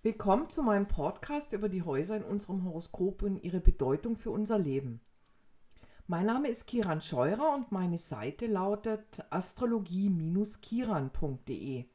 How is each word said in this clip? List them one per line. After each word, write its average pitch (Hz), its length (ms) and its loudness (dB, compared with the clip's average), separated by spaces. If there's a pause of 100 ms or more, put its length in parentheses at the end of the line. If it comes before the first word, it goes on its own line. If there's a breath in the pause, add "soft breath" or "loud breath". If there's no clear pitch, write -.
Willkommen 220 440 2
zu 320 140 -2
meinem 202 260 4
Podcast 254 640 -2
über 202 160 -2
die 185 140 -2
Häuser 165 340 -2
in 202 60 -4
unserem 196 420 -4
Horoskop 180 560 -4
und 196 200 -2
ihre 175 200 -2
Bedeutung 147 560 6
für - 140 -6
unser 214 280 0
Leben. 135 400 -2 (1080 soft breath)
Mein 175 180 0
Name 254 240 0
ist - 180 -6
Kiran 185 320 0
Scheurer 202 560 2
und 262 160 -4
meine 180 260 0
Seite 139 500 -6
lautet 208 840 -2
astrologie 196 840 0 (500)
kiran 214 520 -2
punkt 135 340 -2
de. 123 480 -6